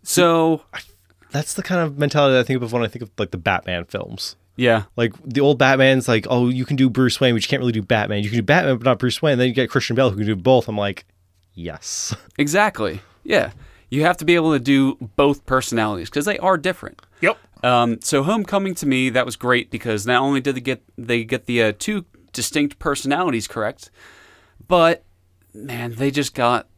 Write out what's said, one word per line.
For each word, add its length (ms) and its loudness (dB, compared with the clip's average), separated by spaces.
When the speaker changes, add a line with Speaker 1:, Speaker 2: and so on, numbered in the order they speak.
Speaker 1:
So 600 2
Speaker 2:
I, 60 -14
that's 220 -6
the 100 -8
kind 180 -2
of 160 -4
mentality 360 2
that 60 4
I 40 2
think 180 -2
of 120 -8
when 100 0
I 40 -2
think 160 -10
of, 140 -16
like, 140 -4
the 60 -8
Batman 480 -2
films. 500 -12
Speaker 1:
Yeah. 260 2
Speaker 2:
Like, 160 -2
the 160 -4
old 180 4
Batman's 500 4
like, 220 2
"Oh, 200 2
you 160 -2
can 100 -2
do 140 4
Bruce 320 0
Wayne, 140 4
but 80 -2
you 40 -6
can't 140 -2
really 100 0
do 100 -2
Batman. 420 -2
You 60 -4
can 100 0
do 40 -2
Batman, 340 2
but 80 -10
not 140 2
Bruce 220 -2
Wayne." 160 2
Then 100 2
you 60 0
get 160 0
Christian 260 -2
Bale, 140 4
who 80 -2
can 80 -2
do 100 0
both. 320 4
I'm 100 -4
like, 280 -4
"Yes." 600 -10
<laughs> 120 -16
Speaker 1:
Exactly. 640 -2
Yeah. 280 0
You 140 -2
have 140 2
to 80 -10
be 100 4
able 160 2
to 80 2
do 360 2
both 300 2
personalities 640 -2
'cause 160 -4
they 140 -2
are 180 2
different. 440 -8
Speaker 3:
Yep. 160 0
Speaker 1:
Um, 380 2
so 220 0
Homecoming 520 -2
to 100 -8
me, 260 2
that 140 0
was 120 -8
great 340 0
because 340 -4
not 160 2
only 200 0
did 140 -2
they 60 -6
get, 220 -6
they 260 -2
get 220 -4
the, 180 2
uh, 160 2
two 260 -4
distinct 460 -2
personalities 680 -2
correct, 420 -8
but, 360 2
man, 420 -10
they 160 0
just 240 -4
got 320 0